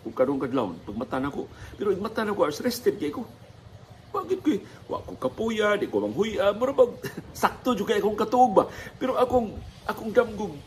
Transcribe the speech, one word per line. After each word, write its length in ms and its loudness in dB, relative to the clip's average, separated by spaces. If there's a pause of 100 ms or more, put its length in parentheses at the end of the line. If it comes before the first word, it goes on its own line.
Kung 120 -8
karong 260 2
kadlawon, 400 -2
pag 160 -10
mata 240 -6
na 120 -4
ko. 140 -8 (300)
Pero 160 0
ang 100 -2
mata 220 -2
na 100 -2
ko, 100 4
as 140 -4
rested 380 0
kay 160 -4
ko. 100 -6 (880)
Bakit 320 -2
ko 80 2
eh? 100 2 (300)
Wa 140 -4
ko 100 -10
kapuya, 640 0
di 80 -2
ko 160 0
manghuya. 480 2
Mura 240 0
bang 180 6 (240)
<laughs> 240 -10
sakto 360 2
juga 180 0
akong 240 0
katuog 320 6
ba? 120 6 (360)
Pero 160 -2
akong, 400 2 (320)
akong 240 -6
damgo 400 2 (160)